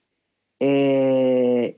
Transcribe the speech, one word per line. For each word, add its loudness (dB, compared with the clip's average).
Eh, 0